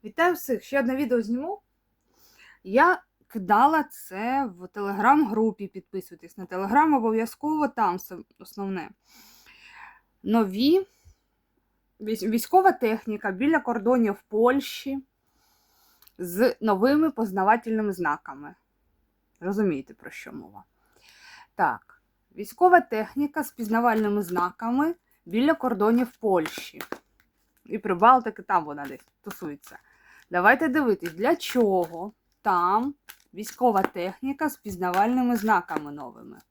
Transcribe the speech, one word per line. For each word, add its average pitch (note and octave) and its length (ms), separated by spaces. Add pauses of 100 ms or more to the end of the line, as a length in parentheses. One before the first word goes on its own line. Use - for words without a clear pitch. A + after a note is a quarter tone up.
Вітаю E4 300
всіх! A#3 300
Ще C#4+ 160
одне B3+ 160
відео B3 260
зніму. C4+ 400 (1000)
Я C#4 380 (260)
кидала A#3 560
це B3 600 (120)
в F3+ 80
Telegram-групі, G#3 1000
підписуйтесь - 720
на F#3 80
Telegram, A#3+ 520
обов'язково A#3 720
там G#3 280
все F#3 220 (220)
основне. G3 500 (1300)
Нові A3+ 640 (1120)
військ-, G#3+ 300
військова F4+ 420
техніка G#3+ 600
біля C#4+ 280
кордонів A#3 680
Польщі C4+ 720 (1160)
з F3+ 440
новими C4 500
познавательними G#3+ 840
знаками. D3+ 600 (840)
Розумієте, F#3 540
про - 180
що - 220
мова. F#2+ 300 (920)
Так, - 460 (340)
військова F4 460
техніка C#4+ 640
з - 80
пізнавальними A3 720
знаками A3+ 720 (300)
біля B3 280
кордонів A#3+ 680
Польщі. E3+ 640 (840)
І - 120
Прибалтики, G#3+ 640
там F3+ 240
вона D3 200
десь C3+ 220 (140)
тусується. - 580 (500)
Давайте A#3 380
дивитись, A#3 460
для A#3+ 220
чого F#3 800 (280)
там G3+ 540 (380)
військова G#3+ 480
техніка C4 680
з - 80
пізнавальними G#3 800
знаками F3 540
новими. C3 480 (120)